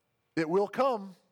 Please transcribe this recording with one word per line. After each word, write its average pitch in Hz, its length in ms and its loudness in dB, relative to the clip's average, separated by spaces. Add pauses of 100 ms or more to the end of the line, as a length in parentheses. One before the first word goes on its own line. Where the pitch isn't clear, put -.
(360)
It 156 140 0
will 196 180 2
come, 208 480 -2 (160)